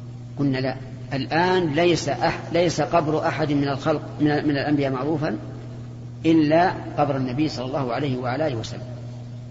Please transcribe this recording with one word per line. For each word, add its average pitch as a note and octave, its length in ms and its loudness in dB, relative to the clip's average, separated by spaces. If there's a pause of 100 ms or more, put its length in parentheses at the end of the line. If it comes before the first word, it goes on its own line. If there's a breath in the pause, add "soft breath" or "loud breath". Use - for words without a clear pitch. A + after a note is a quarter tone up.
(400)
قلنا: C#3 180 2
"لا، C3 180 -2 (380)
الآن D#3+ 600 2
ليس E3 360 4
أح-، - 440 -2
ليس E3 280 2
قبر D#3 460 2
أحد C#3+ 240 0
من C#3+ 160 2
الخلق، D3 340 0 (180)
من، D3+ 60 4
من D3 260 2
الأنبياء C#3 400 2
معروفا D3 460 -2 (880)
إلا D#3+ 480 6 (240)
قبر C#3+ 200 2
النبي C3 320 0
صلى B2 160 -4
الله C3 280 -2
عليه C3 240 -2
وعلى B2+ 300 -2
آله C3+ 80 -2
وسلم، - 320 -8 (640)